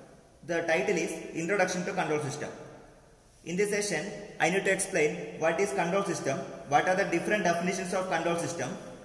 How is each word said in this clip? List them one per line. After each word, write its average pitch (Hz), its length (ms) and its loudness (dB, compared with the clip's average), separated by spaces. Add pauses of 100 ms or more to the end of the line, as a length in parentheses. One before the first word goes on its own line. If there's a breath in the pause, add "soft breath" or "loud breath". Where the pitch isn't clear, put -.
(460)
The 165 180 0
title 175 340 2
is 165 160 -2 (200)
Introduction 180 520 0
to 196 80 -4
Control 151 260 0
System. 131 300 -4 (960)
In 175 100 -4
this 196 140 2
session, 180 420 -2 (300)
I 156 80 4
need 190 160 2
to 196 80 4
explain 170 680 0
what 165 220 2
is 202 100 2
control 180 320 2
system, 139 340 -2 (300)
what 156 220 4
are 185 60 4
the 190 100 2
different 175 400 2
definitions 180 480 0
of 185 160 0
control 170 260 2
system 143 340 -4 (360)